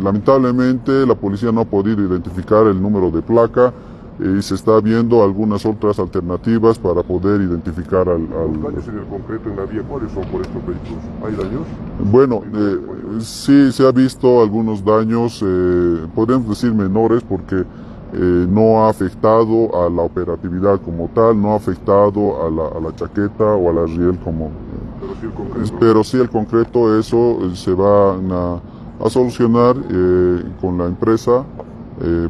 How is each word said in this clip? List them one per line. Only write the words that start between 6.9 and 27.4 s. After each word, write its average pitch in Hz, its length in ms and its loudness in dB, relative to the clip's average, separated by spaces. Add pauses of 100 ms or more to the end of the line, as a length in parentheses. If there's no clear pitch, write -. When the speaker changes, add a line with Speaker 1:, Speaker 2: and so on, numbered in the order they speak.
Speaker 1:
poder 92 380 0
identificar 90 680 -2
al, 82 240 0
al 80 200 -2
Speaker 2:
¿Los 78 100 -6
daños - 260 -8
en 107 100 -8
el 98 80 -12
concreto 107 420 -10
en 95 80 -8
la 98 80 -6
vía 104 240 -8
cuáles 131 240 -8
son 92 140 -8
por 92 160 -6
estos - 220 -10
vehículos? - 380 -10 (220)
¿Hay 107 100 -6
daños? 104 320 -6 (460)
Speaker 1:
Bueno, 123 320 4
Speaker 2:
¿Hay 104 80 -12
daños? 104 260 0
Speaker 1:
eh, - 420 -10
sí 139 520 4
se 135 140 4
ha 131 40 6
visto 123 500 4
algunos 107 440 0
daños, 110 600 0
eh, 87 680 2
podemos 113 340 2
decir 113 240 -2
menores 110 520 2
porque, 92 400 -4 (520)
eh, 90 320 2
no 110 360 4
ha 110 60 4
afectado 110 920 2
a 85 60 2
la 87 120 -2
operatividad 87 800 -2
como 85 320 -8
tal, 113 280 4
no 104 120 0
ha 107 40 2
afectado 101 920 0
a 80 40 -2
la, 80 180 -2
a - 120 -8
la 80 140 -6
chaqueta 101 500 -4
o 104 240 2
a 85 40 2
la 82 140 0
riel 87 360 0
como 80 280 -6 (500)
Speaker 2:
Pero 95 200 -12
sí - 60 -10
el - 60 -10
concreto. 110 480 -6
Speaker 1:
Pero 110 240 4
sí - 140 -4
el 123 120 0
concreto, 113 680 0
eso, 117 460 0